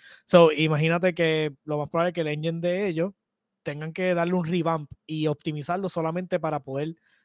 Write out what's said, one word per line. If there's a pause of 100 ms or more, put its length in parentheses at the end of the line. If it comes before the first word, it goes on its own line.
(240)
So,
imagínate
que (120)
lo
más
probable
es
que
el
engine
de
ellos (500)
tengan
que
darle
un
revamp (160)
y
optimizarlo
solamente
para
poder (280)